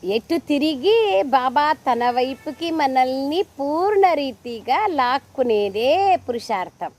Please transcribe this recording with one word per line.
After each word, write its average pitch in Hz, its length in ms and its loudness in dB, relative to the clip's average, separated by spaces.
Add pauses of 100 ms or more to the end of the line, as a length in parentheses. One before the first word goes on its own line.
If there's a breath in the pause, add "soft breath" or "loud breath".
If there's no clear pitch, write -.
(160)
ఎటు 269 200 -2 (120)
తిరిగి 302 460 0 (380)
బాబా 262 320 2 (220)
తన 240 160 0 (140)
వైపుకి 269 520 -4 (100)
మనల్ని 269 600 0 (160)
పూర్ణ 349 480 0 (160)
రీతిగా 240 580 -4 (200)
లాక్కునేదే 240 920 0 (360)
పురుషార్థం 185 720 -6